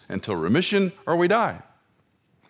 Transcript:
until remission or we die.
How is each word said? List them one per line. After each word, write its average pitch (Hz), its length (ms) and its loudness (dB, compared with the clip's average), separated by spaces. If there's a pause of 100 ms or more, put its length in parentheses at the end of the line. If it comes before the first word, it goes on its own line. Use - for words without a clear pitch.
until 95 300 -6
remission 175 560 0 (120)
or 170 120 0
we 175 100 4
die. 202 340 0 (880)